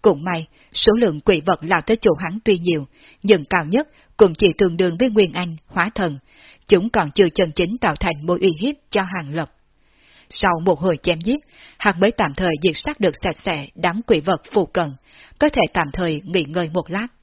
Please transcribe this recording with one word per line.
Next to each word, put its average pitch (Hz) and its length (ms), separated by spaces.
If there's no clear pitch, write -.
Cũng 160 220
may, 170 220
số - 280
lượng 160 200
quỷ 170 260
vật 185 140
lao 165 200
tới 220 160
chỗ 220 220
hắn 180 260
tuy 196 140
nhiều, 170 280
nhưng 196 220
cao 175 200
nhất 214 240
cũng 185 180
chỉ 202 120
tương 175 180
đương 175 220
với 247 120
Nguyên 202 220
Anh, 170 240
Hóa 185 280
Thần. 160 240
Chúng 202 220
còn 165 200
chưa 185 180
chân 170 240
chính 196 260
tạo 160 180
thành 156 300
mối 175 140
uy 190 100
hiếp 277 140
cho 202 120
Hàng 175 320
Lập. 160 180
Sau 190 220
một 170 160
hồi 175 220
chém 170 180
giết, 226 180
hắn 175 220
mới 202 100
tạm 160 260
thời 180 160
diệt 175 120
sát - 260
được 180 220
sạch 175 200
sẽ 151 320
đám 180 320
quỷ 175 140
vật 170 220
phụ 185 140
cận, 160 260
có 302 100
thể - 140
tạm 170 200
thời 165 320
nghỉ 170 200
ngơi 160 280
một 170 180
lát. 202 160